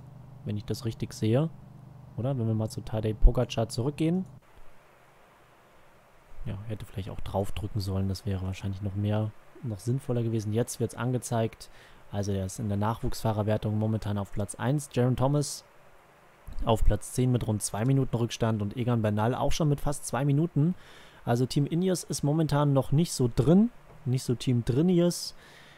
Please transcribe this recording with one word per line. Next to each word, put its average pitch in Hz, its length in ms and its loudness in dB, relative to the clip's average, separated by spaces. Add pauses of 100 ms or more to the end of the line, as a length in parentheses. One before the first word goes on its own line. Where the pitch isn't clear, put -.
(440)
wenn 107 140 -4
ich - 80 -10
das - 180 -6
richtig 113 300 -6
sehe. 123 340 2 (720)
Oder? 131 180 -2
Wenn 113 100 -2
wir 110 60 2
mal 110 160 0
zu - 140 -10
Tadej 110 320 -2
Pogacar 117 560 2
zurückgehen. 156 560 -2 (2250)
Ja, 104 100 -6 (120)
hätte 107 180 -10
vielleicht - 240 -10
auch - 100 -6
drauf - 320 -2
drücken - 280 -4
sollen, 95 280 -2
das 95 160 -4
wäre 95 220 -2
wahrscheinlich 95 340 -6
noch 101 140 -6
mehr, 107 360 0 (320)
noch 110 160 -6
sinnvoller 120 440 -2
gewesen. 110 320 -2
Jetzt 120 260 -2
wird's 113 140 -2
angezeigt. 117 760 -2 (400)
Also 101 220 -2
er 95 140 -2
ist - 120 -8
in 110 100 -4
der 101 100 0
Nachwuchsfahrerwertung 107 1000 0
momentan 107 380 0
auf 98 160 -6
Platz 101 220 -4
eins. 139 400 -2
Jaron 123 220 4
Thomas 143 500 0 (1000)
auf 113 180 4
Platz - 300 4
zehn 127 180 2
mit 123 160 2
rund 107 140 0
zwei - 240 -4
Minuten 135 320 2
Rückstand 110 460 0
und 101 120 -4
Egan 117 280 0
Bernal 107 320 2
auch 120 180 2
schon 156 160 2
mit 143 120 2
fast - 260 -2
zwei 123 180 -2
Minuten. 147 500 2 (520)
Also 120 180 2
Team 143 220 2
Ineos 180 380 0
ist - 180 -6
momentan 147 500 2
noch 135 180 2
nicht 160 220 4
so 123 200 2
drin, 175 360 6 (380)
nicht 127 160 0
so 127 120 -2
Team 120 300 0
Drinius, 170 720 2 (420)